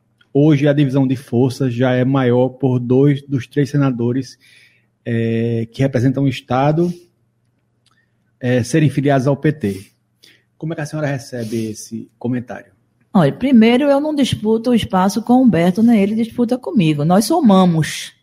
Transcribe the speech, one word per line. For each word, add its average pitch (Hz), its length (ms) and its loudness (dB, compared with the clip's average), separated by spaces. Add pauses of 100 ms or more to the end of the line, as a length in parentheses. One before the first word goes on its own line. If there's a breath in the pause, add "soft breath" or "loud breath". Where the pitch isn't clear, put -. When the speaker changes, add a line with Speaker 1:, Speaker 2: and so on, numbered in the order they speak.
(340)
Speaker 1:
Hoje 147 340 4
a 147 60 2
divisão 139 340 0
de 131 80 -2
forças 123 580 -2
já 127 200 0
é 127 100 0
maior 127 460 2
por 127 300 -2
dois 135 420 2
dos 139 260 -6
três 143 220 -2
senadores, 131 680 -2 (680 soft breath)
é, 113 680 -2
que - 120 -4
representam 135 400 0
o 139 40 0
Estado, 147 640 -2 (1500)
é, 123 220 0
serem 156 260 0
filiados 135 380 0
ao 139 100 0
P 151 160 -2
T." 98 380 -8 (680 soft breath)
Como 160 160 -10
é - 20 -10
que 160 60 -8
a 143 40 -8
senhora 151 220 -6
recebe 117 600 -8
esse 110 480 -14
comentário? 117 560 -8 (440)
Speaker 2:
Olha, 147 140 2
primeiro, 247 540 4
eu 285 160 2
não 311 120 -4
disputo 226 580 -2
o - 20 2
espaço 190 480 -2
com 240 140 0
o 262 80 4
Humberto, 185 380 2
nem 233 200 4
ele 208 140 -2
disputa 233 420 -4
comigo. 156 480 0
Nós 185 180 4
somamos. 190 880 2 (120)